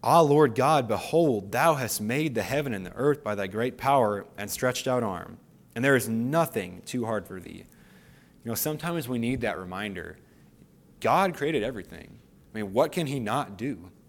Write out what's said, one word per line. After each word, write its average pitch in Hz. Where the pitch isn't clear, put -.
"Ah, 151
Lord 143
God, 131
behold, 110
thou 151
hast 127
made 127
the 107
heaven 135
and 95
the 90
earth 143
by 104
thy 98
great 113
power 117
and 101
stretched -
out 123
arm, 90
and 120
there 139
is 120
nothing 113
too 120
hard 107
for 92
thee." -
You 117
know, 110
sometimes 156
we 123
need 120
that 104
reminder. 92
God 170
created 143
everything. -
I 110
mean, 101
what 151
can 165
he 135
not 107
do? 95